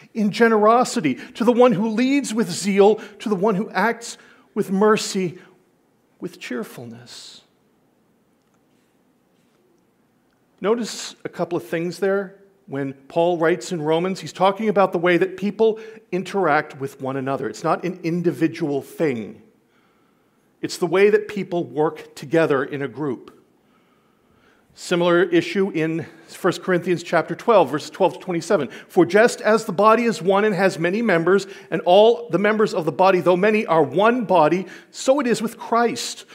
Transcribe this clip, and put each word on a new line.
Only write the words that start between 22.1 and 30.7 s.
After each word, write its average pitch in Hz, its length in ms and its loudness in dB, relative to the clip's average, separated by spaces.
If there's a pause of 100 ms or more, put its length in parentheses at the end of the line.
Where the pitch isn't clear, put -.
together 147 480 0
in 139 180 -8
a 139 60 -6
group. 127 500 -8 (1400)
Similar 175 480 2
issue 180 480 0
in 160 340 -4 (240)
First - 340 -4
Corinthians 180 400 0
chapter 160 320 -2
twelve, 180 340 4
verses 147 200 -6
twelve 180 240 0
to - 60 -16
twenty-seven. 170 500 -2 (180)
"For 170 180 4
just 214 360 2
as 220 240 0
the 202 80 -6
body 220 320 4
is 220 160 -2
one 196 240 2
and 214 100 0
has 185 240 0